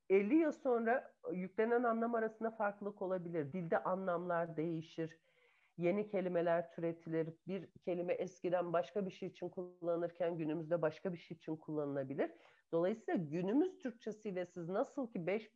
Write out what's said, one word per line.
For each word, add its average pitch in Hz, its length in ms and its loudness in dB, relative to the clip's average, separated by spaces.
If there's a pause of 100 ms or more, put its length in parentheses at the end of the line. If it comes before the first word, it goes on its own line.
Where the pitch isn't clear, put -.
elli 202 260 6
yıl 320 160 6
sonra 233 600 0 (200)
yüklenen 220 520 2
anlam 233 320 2
arasında 226 360 0
farklılık 202 500 -4
olabilir. 170 520 -2
Dilde 180 300 0
anlamlar 175 760 0
değişir, 160 600 -4 (580)
yeni 185 300 2
kelimeler 175 640 2
türetilir. 165 600 -2 (140)
Bir 180 200 -6 (180)
kelime 175 280 0
eskiden 180 600 0
başka 180 320 0
bir 185 60 -6
şey - 180 -8
için 170 200 -8
kullanırken 170 880 -2
günümüzde 160 440 0
başka 160 320 -2
bir 165 40 -6
şey 165 200 -12
için - 180 -6
kullanılabilir. 147 760 -2 (400)
Dolayısıyla 196 520 0
günümüz 190 560 2
Türkçesiyle 214 680 -6
siz 175 240 -8
nasıl 240 420 -2
ki 170 160 -6
beş, 208 280 -2